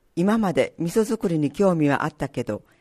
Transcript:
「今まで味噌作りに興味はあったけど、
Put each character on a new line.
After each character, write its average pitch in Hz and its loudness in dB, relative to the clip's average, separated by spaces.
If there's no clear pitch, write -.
「今 202 2
ま 202 0
で 135 0
味 165 -4
噌 220 0
作 214 -4
り 160 0
に 147 0
興 190 2
味 151 2
は 139 0
あ 156 -2
っ 156 -8
た 139 -6
け 123 -6
ど、 104 -8